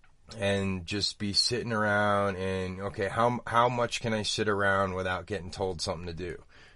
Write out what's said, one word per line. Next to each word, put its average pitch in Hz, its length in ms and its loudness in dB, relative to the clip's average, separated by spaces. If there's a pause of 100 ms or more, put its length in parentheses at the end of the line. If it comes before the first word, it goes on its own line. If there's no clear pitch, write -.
(380)
and 98 480 0
just 101 320 -2
be 101 160 -2
sitting 104 380 0
around 104 640 4
and, 92 440 -2
"Okay, 98 280 -2
how, 117 380 2
how 120 220 4
much 120 320 0
can 110 140 0
I 107 80 0
sit 104 260 0
around 98 460 2
without 92 320 -2
getting 92 240 -6
told 95 300 -2
something 87 260 -4
to 85 80 -6
do?" 85 280 -6 (340)